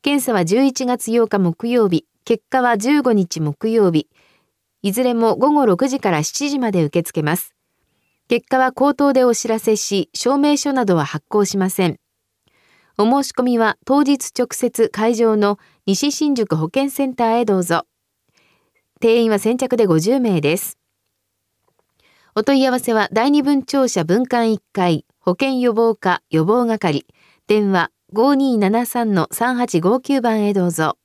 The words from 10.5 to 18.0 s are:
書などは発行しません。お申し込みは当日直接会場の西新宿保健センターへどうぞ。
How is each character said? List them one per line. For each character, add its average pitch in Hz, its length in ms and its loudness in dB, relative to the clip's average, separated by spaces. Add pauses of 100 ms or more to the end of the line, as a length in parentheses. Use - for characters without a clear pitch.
書 285 160 -4
な 254 140 0
ど 180 100 2
は 151 80 0
発 - 240 -8
行 208 160 2
し 196 140 -4
ま 190 100 0
せ 185 180 0
ん。 156 120 -2 (1000)
お 208 80 0
申 269 240 0
し - 40 -14
込 - 100 -2
み 247 160 0
は 220 260 0
当 285 180 2
日 269 360 0
直 247 140 0
接 226 360 -2
会 226 260 -2
場 220 220 2
の 202 220 0 (260)
西 233 280 -2
新 294 220 -2
宿 208 220 -2
保 160 120 -4
健 277 220 -2
セ 277 160 -4
ン 254 80 -8
タ 240 180 -2
ー 240 80 2
へ 247 40 0
ど 196 140 0
う 180 40 0
ぞ。 170 240 -2 (1120)